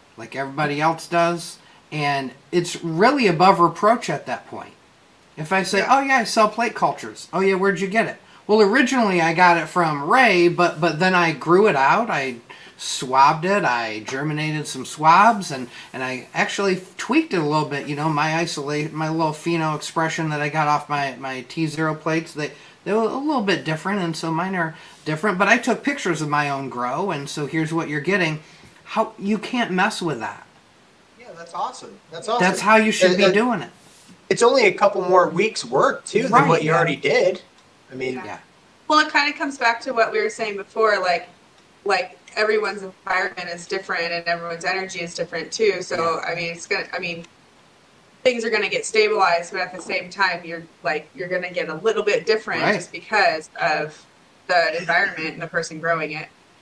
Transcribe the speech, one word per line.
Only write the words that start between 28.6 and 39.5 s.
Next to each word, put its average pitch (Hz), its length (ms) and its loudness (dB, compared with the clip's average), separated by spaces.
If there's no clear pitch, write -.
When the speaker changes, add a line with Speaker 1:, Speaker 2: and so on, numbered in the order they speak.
Speaker 1:
How, - 340 -2
you 202 180 0
can't 233 340 -4
mess 190 300 0
with 147 180 -4
that. - 260 -10
Speaker 2:
Yeah, 240 100 -20
that's 165 160 -18
awesome. 226 440 -8
That's 165 160 -12
awesome. 226 180 2
Speaker 1:
That's 185 140 2
how 208 160 6
you 220 160 6
should 185 220 4
Speaker 2:
Uh, 180 40 0
Speaker 1:
be 202 80 4
Speaker 2:
uh, 185 60 6
Speaker 1:
doing 220 300 0
it. - 80 -14
Speaker 2:
it's 202 140 2
only 247 220 6
a 185 80 4
couple 196 340 2
more 180 220 6
weeks' 208 340 -2
work, 143 400 0
too, 214 200 0
than 254 100 -2
Speaker 1:
Right. 254 140 6
Speaker 2:
what - 160 4
you 151 80 0
Speaker 3:
Yeah. 160 60 4
Speaker 2:
already 147 200 0
did. 190 440 2
I 131 60 -16
mean, 131 200 -6
Speaker 3:
Yeah. 117 100 -10
Speaker 1:
Yeah. 98 120 -12
Speaker 3:
Well, 302 100 6
it 302 140 0
kinda 294 240 2
comes 294 200 -6